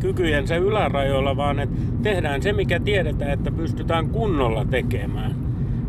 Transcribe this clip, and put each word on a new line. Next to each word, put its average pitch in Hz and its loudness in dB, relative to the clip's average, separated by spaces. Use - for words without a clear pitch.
kykyjensä 165 0
ylärajoilla, 139 2
vaan 143 0
et - -2
tehdään 160 0
se, 202 2
mikä 185 0
tiedetään, 156 0
että 143 -2
pystytään 160 -2
kunnolla 139 0
tekemään. - -2